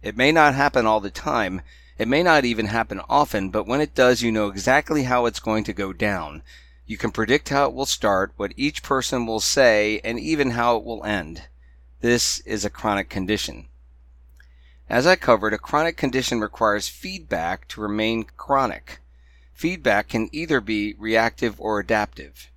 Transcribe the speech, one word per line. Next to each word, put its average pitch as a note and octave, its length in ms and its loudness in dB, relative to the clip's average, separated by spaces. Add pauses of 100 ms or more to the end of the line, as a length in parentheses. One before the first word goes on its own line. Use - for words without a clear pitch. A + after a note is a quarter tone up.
It G2+ 120 -8
may C3 160 4
not D3+ 220 6
happen C3+ 320 2
all A2 140 4
the G2 100 -6
time. G2 540 -4 (340)
It A2+ 100 -2
may C#3 140 2
not D#3+ 240 4
even A2+ 220 0
happen G#2+ 420 -4
often, A2+ 400 0
but G2 160 -2
when B2+ 160 -2
it D3+ 140 -4
does, B2 260 4
you A#2 100 0
know G#2+ 160 0
exactly C3 560 0
how B2 220 2
it's A2+ 140 -2
going A2 240 -2
to G#2 100 -8
go G2 180 -6
down. F2+ 520 -4 (420)
You A2 120 -10
can A2 140 -4
predict A#2 380 0
how C#3+ 160 2
it C#3 80 -2
will C3+ 140 -4
start, G2 500 0
what G2+ 180 -6
each C#3+ 280 -4
person B2+ 420 -2
will A2+ 140 -2
say, G#2+ 640 4
and A#2 160 -4
even C#3+ 320 0
how A#2+ 260 2
it G#2 60 -4
will A2+ 200 -10
end. E2+ 420 -6 (560)
This A#2+ 400 2
is G#2 220 -6
a G#2 60 -2
chronic G2+ 400 -2
condition. F#2+ 580 -4 (1200)
As B2+ 200 2
I F#3 80 8
covered, G#2+ 380 2
a G#2+ 40 -2
chronic E3 400 -2
condition B2+ 420 -2
requires G#2 480 0
feedback F#2 840 -6
to - 120 -12
remain A2 440 -2 (120)
chronic. - 640 -2 (540)
Feedback C#3+ 560 0
can A2+ 220 -2
either D#3 300 -2
be G#2+ 380 -2
reactive A2+ 600 0
or G#2+ 200 -2
adaptive. - 760 -4